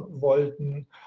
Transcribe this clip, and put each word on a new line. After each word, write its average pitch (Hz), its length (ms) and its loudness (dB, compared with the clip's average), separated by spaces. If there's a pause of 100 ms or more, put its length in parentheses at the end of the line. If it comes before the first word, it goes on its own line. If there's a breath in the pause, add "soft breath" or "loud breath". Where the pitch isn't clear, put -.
(220)
wollten. 143 680 0 (180 loud breath)